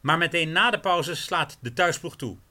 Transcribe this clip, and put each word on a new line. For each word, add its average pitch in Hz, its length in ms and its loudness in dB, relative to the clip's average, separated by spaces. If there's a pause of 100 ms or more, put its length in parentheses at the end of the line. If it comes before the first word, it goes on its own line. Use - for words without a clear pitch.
Maar 156 180 2
meteen 165 340 0
na 208 180 4
de 214 100 -2
pauze 175 340 0
slaat - 460 -4
de 120 120 -8
thuisploeg 165 440 0
toe. 110 200 -8 (140)